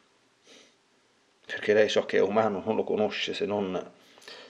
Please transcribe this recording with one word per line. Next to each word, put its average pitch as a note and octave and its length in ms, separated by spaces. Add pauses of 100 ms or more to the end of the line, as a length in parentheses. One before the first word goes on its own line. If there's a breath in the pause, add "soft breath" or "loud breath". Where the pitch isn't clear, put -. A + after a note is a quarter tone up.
(1500 soft breath)
perché - 280
lei G#2+ 160
ciò G2+ 160
che G#2 120
è G2+ 40
umano G2+ 440
non A2 100
lo G2+ 80
conosce G#2 500
se - 120
non F#2+ 480 (560 loud breath)